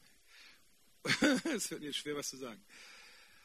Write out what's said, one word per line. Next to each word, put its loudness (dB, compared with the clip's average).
<laughs> 6
es -2
wird -6
mir -4
schwer, -4
was -4
zu -10
sagen. -10